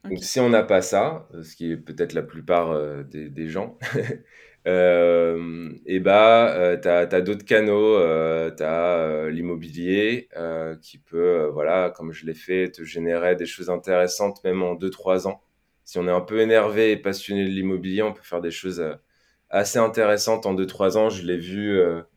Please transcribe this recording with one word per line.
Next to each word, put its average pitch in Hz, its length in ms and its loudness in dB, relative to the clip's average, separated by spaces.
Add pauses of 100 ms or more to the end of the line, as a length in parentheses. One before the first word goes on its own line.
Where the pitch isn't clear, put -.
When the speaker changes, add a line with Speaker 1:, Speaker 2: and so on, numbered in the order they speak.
Speaker 1:
Donc, 92 100 -6
Speaker 2:
Ok. - 60 -12
Speaker 1:
si - 160 -2
on 123 80 4
n'a 113 160 4
pas 95 180 2
ça, 101 520 -2
euh, 82 100 -16
ce 80 100 -20
qui 82 160 -8
est 82 60 -4
peut-être 78 380 -8
la 80 80 -4
plupart, 82 500 -2
euh, 73 320 -6
des, 76 240 -14
des 80 200 -10
gens, 95 340 -8
<laughs> - 840 -10
euh, 85 1040 2 (160)
et 92 140 0
bah, 110 560 8
euh, 90 200 2
t'as, 87 300 2
t'as 90 140 0
d'autres 104 240 -4
canaux, 107 520 4
euh, 80 540 0
t'as, 85 480 0
euh, 78 320 -2
l'immobilier, 87 1080 -4
euh, 80 460 -8
qui - 160 -20
peut, 85 440 0
euh, 76 80 -2
voilà, 82 400 0
comme 82 220 -12
je 78 140 -16
l'ai 80 80 -8
fait, 90 380 -4
te 82 100 -18
générer 85 540 -2
des 87 100 -6
choses 90 240 -10
intéressantes, 90 720 -2
même 92 220 -2
en 90 100 -2
deux, 92 160 -6
trois 92 380 -2
ans. - 140 -10 (420)
Si - 140 -10
on 90 100 -2
est - 20 0
un 90 100 0
peu 104 200 -2
énervé 110 520 4
et 104 40 0
passionné 98 480 -4
de 95 60 -4
l'immobilier, 95 520 -4
on 107 100 -2
peut - 120 -18
faire 87 160 -6
des 87 100 -6
choses, 87 300 -8
euh, 78 140 -6 (540)
assez 101 300 0
intéressantes 110 680 2
en 98 80 -2
deux, 95 120 -2
trois 95 320 0
ans. 110 120 4
Je 95 140 -8
l'ai 87 140 -4
vu, 98 400 -4
euh, 85 240 2 (140)